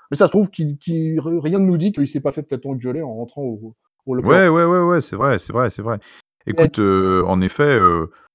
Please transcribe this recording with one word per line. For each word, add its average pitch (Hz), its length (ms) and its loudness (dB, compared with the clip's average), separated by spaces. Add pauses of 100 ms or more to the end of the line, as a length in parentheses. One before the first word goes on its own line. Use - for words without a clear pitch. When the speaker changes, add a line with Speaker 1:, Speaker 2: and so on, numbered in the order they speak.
Speaker 1:
Mais 147 80 -6
ça 202 80 4
se 151 60 2
trouve 196 180 2
qu'il, 147 280 -6
qu'il, 160 440 -4
rien 165 380 -2
ne 196 60 2
nous 180 120 2
dit 190 160 0
qu'il - 160 -2
s'est 147 100 -6
pas 135 140 -4
fait 151 100 -8
peut-être 131 220 -8
engueuler 131 360 -6
en 131 120 -10
rentrant 120 300 -12
au, 113 340 -10 (280)
au 131 80 -4
locker. 123 140 -2
Speaker 2:
Ouais, 175 220 6
ouais, 170 160 2
ouais, 175 160 2
ouais, 175 180 2
c'est - 160 -8
vrai, 117 240 0
c'est - 140 -14
vrai, 120 160 0
c'est - 120 -12
vrai. 107 180 -4 (460)
Speaker 1:
Mais - 60 -6
Speaker 2:
Écoute, 147 280 2
euh, 95 440 4
en 92 160 0
effet, 127 400 2
euh, 85 280 2 (280)